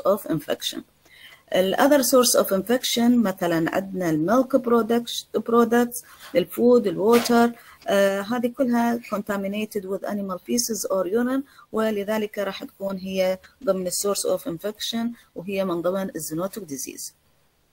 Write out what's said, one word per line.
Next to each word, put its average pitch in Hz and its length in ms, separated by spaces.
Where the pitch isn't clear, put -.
of - 180
infection. - 500
ال 190 220
other 277 280
source 247 380
of 202 40
infection 233 640
مثلًا 185 640
عندنا 185 360
ال 156 200
milk 254 280
products، 233 840
products، 233 640
ال 180 140
food، 240 360
ال 196 340
water، 233 380
آه، 196 320
هذه 233 260
كلها 240 540
contaminated 202 680
with 190 260
animal 196 300
feces 233 420
or 185 260
urine، 240 340
ولذلك 214 640
راح 196 260
تكون 196 320
هي 190 420
ضمن 185 220
ال 175 60
source 202 320
of 180 280
infection، 214 540
وهي 190 300
من 170 180
ضمن 190 200
ال 170 200
zoonotic 180 380
disease. - 520